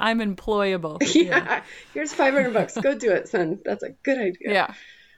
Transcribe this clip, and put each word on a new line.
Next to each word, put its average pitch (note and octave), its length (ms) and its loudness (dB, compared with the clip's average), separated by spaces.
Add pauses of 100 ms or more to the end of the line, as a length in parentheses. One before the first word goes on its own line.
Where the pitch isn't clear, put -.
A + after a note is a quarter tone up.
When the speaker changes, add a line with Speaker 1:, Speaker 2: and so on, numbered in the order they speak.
Speaker 1:
"I'm A3+ 180 2
employable"? G3 800 -2
Speaker 2:
<laughs> - 140 2
Yeah, E4+ 80 8 (220)
Speaker 1:
Yeah. - 180 -4 (300)
Speaker 2:
"Here's D4+ 200 -6
five C4+ 200 2
hundred B3+ 200 2
bucks. G#3+ 240 0
Go C#4 160 2
do A#3 180 0
it, - 180 0
son." F3+ 340 -2
That's G#3 200 -4
a - 80 -10 (120)
good C4+ 140 0
idea. G3 340 -4
Speaker 1:
Yeah. F#3+ 220 0 (440)